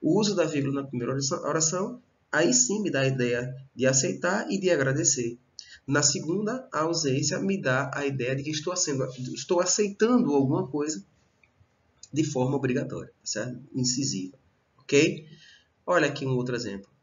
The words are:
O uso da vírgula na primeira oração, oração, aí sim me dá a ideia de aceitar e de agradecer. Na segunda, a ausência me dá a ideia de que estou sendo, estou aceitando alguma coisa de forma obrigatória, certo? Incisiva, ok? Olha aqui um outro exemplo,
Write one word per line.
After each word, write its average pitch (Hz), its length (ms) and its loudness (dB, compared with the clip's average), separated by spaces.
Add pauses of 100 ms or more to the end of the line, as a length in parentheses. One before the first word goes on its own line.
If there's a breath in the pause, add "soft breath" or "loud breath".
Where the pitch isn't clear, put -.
O 165 180 4
uso 208 160 2
da 170 100 2
vírgula 139 360 -2
na 139 60 -6
primeira 123 260 -4
oração, 135 300 -2
oração, 165 580 -2 (300)
aí 170 220 4
sim 214 280 4
me 175 100 -2
dá 135 100 2
a 135 60 4
ideia 123 480 0 (200)
de 123 100 0
aceitar 180 640 0
e 196 80 0
de 185 100 0
agradecer. 127 680 2 (480 loud breath)
Na 143 180 2
segunda, 208 680 -2
a 147 100 -2
ausência 156 580 0
me 196 200 -2
dá 131 340 0
a 143 120 -4
ideia 135 300 -2
de 139 80 -4
que 147 80 -6
estou 175 240 -4
sendo, 135 300 -2 (280)
estou - 280 0
aceitando 208 720 2
alguma 143 340 2
coisa 147 360 -4 (1080)
de 147 120 0
forma 131 320 0
obrigatória, 135 560 -2 (120)
certo? 120 360 -6 (140)
Incisiva, - 640 -2 (400)
ok? 156 500 2 (580 loud breath)
Olha 170 220 2
aqui 135 180 -4
um 131 100 0
outro 123 200 -2
exemplo, 101 340 -8 (140)